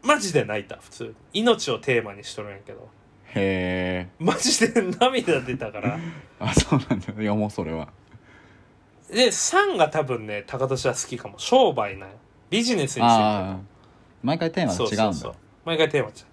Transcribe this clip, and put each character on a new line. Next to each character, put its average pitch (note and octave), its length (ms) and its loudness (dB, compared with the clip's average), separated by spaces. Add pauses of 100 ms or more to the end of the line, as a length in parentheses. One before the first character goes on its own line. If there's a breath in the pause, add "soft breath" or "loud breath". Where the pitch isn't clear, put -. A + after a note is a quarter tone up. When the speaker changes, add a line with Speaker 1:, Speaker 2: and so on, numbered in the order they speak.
Speaker 1:
マ D4 160 4
ジ G3 160 -4
で B2+ 120 2
泣 G#2 160 -4
い - 20 -12
た、 - 140 -14
普 - 120 -20
通。 A2+ 260 -14 (180)
命 A3 380 2
を A2 80 -2
テ A#2+ 220 2
ー - 20 -8
マ G#2 100 -10
に G2+ 100 -16
し - 120 -14
と A2 60 -10
る G#2 80 -10
ん - 20 -14
や G2 140 -16
け - 60 -18
ど。 A2+ 180 -18 (460)
Speaker 2:
へ F2+ 720 0 (120)
ー。 D#3+ 40 -6
Speaker 1:
マ - 120 2
ジ A3+ 380 2
で A#3 80 4 (160)
涙 A#3+ 440 2
出 B2+ 160 -4
た A2 140 -8
か G#2 80 -10
ら。 D#3 200 -2 (200)
Speaker 2:
<laughs> - 200 -20
あ、 G2+ 140 -2
そ - 220 4
う C3 40 4 (100)
な B2+ 60 2
ん F#2+ 40 -4
だ。 F#2 80 -10
読 G#2 280 -4
も G#2+ 120 0
う、 - 20 -4
そ F#2+ 140 -6
れ D#2+ 100 -6
は。 D#2+ 160 -8 (1200 soft breath)
Speaker 1:
で、 A#3 220 4
三 F#4+ 460 2
が D#3 120 4
多 D#3 140 0
分 A#2 240 -4
ね、 G#2 180 -6
高 C3 220 -2
俊 C3 200 -2
は A#2+ 60 0
好 - 140 -6
き B2 100 -10
か G#2+ 100 -12
も。 - 120 -16
商 A#3 340 4
売 G2+ 240 -4
な F#2+ 80 -16
ん F#2+ 40 -18
よ。 F#2+ 60 -20 (340)
ビ A3+ 140 2
ジ A#3+ 120 2
ネ E3+ 60 2
ス - 20 2
に C3 40 -2
つ - 40 -6
い - 60 -8
て。 A#2 60 0
Speaker 2:
あ G#2+ 540 4
ー。 - 0 - (640 soft breath)
毎 C3 160 0
回 E3 140 -2
テ F3+ 120 0
ー - 40 2
マ F#2 60 0
が F2+ 60 -4
違 B2 40 2
う - 20 2
ん G#2 40 0
だ。 G#2 60 -2
Speaker 1:
そ - 0 -
う - 20 0
そ G#2+ 120 4
う F#2 40 -2
そ C#2+ 160 -8
う。 - 60 -16 (300)
毎 E3 120 -2
回 D#3 120 4
テ D3 120 0
ー - 20 -2
マ G#2+ 60 -6
違 - 20 -20
う。 - 40 -20 (180)